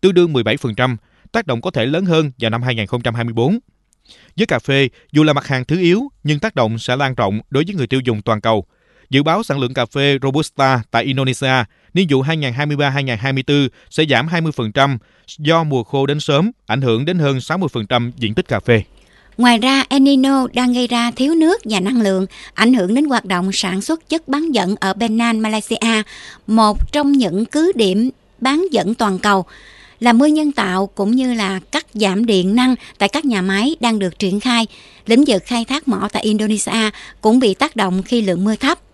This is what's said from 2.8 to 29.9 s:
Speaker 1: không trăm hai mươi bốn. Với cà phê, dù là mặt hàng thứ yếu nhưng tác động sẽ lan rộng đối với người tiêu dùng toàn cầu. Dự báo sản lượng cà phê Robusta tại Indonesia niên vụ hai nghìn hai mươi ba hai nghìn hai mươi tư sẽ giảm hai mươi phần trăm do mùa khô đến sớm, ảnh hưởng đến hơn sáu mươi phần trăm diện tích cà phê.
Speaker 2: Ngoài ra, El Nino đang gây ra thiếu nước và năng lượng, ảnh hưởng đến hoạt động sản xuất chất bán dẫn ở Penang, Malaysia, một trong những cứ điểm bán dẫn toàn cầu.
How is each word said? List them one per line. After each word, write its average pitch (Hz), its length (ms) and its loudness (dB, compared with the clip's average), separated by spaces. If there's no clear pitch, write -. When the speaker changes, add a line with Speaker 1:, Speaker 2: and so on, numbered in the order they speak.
Speaker 1:
không 123 160 -4
trăm 117 120 -2
hai 117 100 -4
mươi 117 80 -6
bốn. 131 260 0
Với 214 100 0
cà 127 120 0
phê, 135 300 0
dù 151 100 6
là 156 100 4
mặt 143 140 -2
hàng 131 180 -4
thứ 170 160 -2
yếu 190 280 2
nhưng 147 140 -2
tác 220 160 -4
động 113 240 0
sẽ 123 180 -4
lan 135 180 -2
rộng 104 260 -2
đối 139 140 0
với 196 100 -8
người 139 120 -4
tiêu 131 180 -2
dùng 110 180 -2
toàn 107 180 -2
cầu. 107 240 0
Dự 135 120 2
báo 165 200 0
sản 139 160 -4
lượng 131 160 -4
cà 127 120 -2
phê 139 360 0
Robusta 135 680 0
tại 117 140 0
Indonesia 131 600 -2
niên 185 160 2
vụ 135 120 2
hai 160 140 -2
nghìn 139 160 -4
hai 143 140 -4
mươi 147 100 -2
ba 143 140 0
hai 139 140 -2
nghìn 123 140 -4
hai 135 140 -2
mươi 135 100 -2
tư 143 260 2
sẽ 156 200 0
giảm 131 180 2
hai 170 120 -2
mươi 160 120 -2
phần 110 200 -4
trăm 135 260 0
do 160 260 2
mùa 135 200 -2
khô 139 220 -2
đến 147 140 -2
sớm, 160 300 2
ảnh 135 160 -2
hưởng 120 220 0
đến 180 140 -2
hơn 139 220 0
sáu 160 180 -4
mươi 180 140 -2
phần 110 140 -4
trăm 120 300 -2
diện 110 180 -4
tích 185 140 -2
cà 107 120 -2
phê. 113 220 2
Speaker 2:
Ngoài 240 200 4
ra, 262 300 0
El 277 120 2
Nino 269 520 4
đang 247 200 0
gây 247 140 0
ra 240 240 -2
thiếu 269 240 0
nước 339 300 4
và 214 160 -2
năng 233 200 0
lượng, 190 260 2
ảnh 233 200 4
hưởng 196 200 2
đến 285 100 2
hoạt 262 200 -2
động 190 280 -2
sản 185 280 -4
xuất 320 280 -6
chất 320 200 -4
bán 294 260 -2
dẫn 196 260 0
ở 190 200 -2
Penang, 226 420 0
Malaysia, 220 600 -2
một 214 460 2
trong 285 200 2
những 214 320 2
cứ 320 300 0
điểm 214 360 2
bán 294 300 0
dẫn 214 240 0
toàn 196 240 -2
cầu. 196 260 2